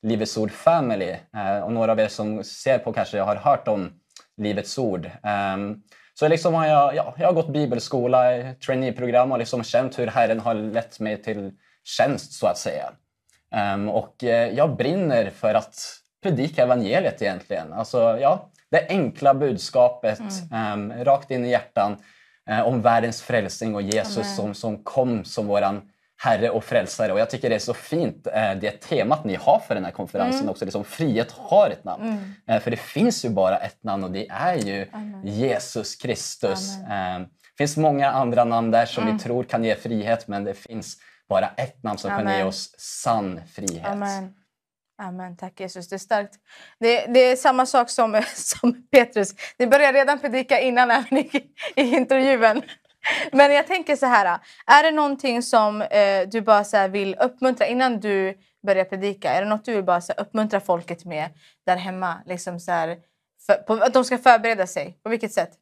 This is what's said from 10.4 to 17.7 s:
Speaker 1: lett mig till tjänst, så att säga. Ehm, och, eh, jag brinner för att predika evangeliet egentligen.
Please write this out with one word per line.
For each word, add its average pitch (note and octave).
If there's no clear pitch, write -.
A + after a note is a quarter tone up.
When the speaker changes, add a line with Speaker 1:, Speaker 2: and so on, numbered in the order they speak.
Speaker 1:
lett G#2+
mig G#2+
till G#2
tjänst, -
så -
att -
säga. C#2+
Ehm, G2+
och, -
eh, A#2
jag C#3+
brinner C3+
för G#2+
att -
predika D3
evangeliet B2
egentligen. F2+